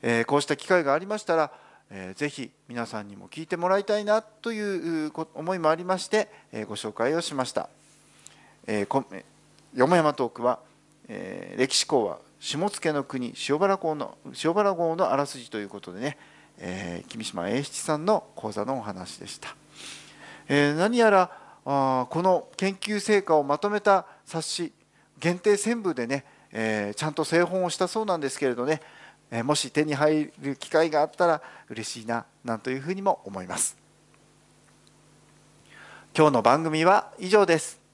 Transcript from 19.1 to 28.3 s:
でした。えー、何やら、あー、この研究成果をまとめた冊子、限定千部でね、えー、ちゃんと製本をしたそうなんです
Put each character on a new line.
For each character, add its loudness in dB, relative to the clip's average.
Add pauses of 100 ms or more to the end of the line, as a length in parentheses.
で -16
し -16
た。 -16 (920)
え 4
ー、 0
何 2
や 8
ら、 6 (340)
あ 2
ー、 -10
こ -2
の 2
研 -2
究 -6
成 4
果 2
を 4
ま 0
と -2
め -2
た 6 (200)
冊 -6
子、 -6 (460)
限 0
定 6
千 -2
部 -2
で -4
ね、 -4 (260)
え -2
ー、 -10
ち -4
ゃ -2
ん -10
と -2
製 4
本 0
を 0
し -6
た 0
そ -4
う -2
な 0
ん -4
で -2
す -10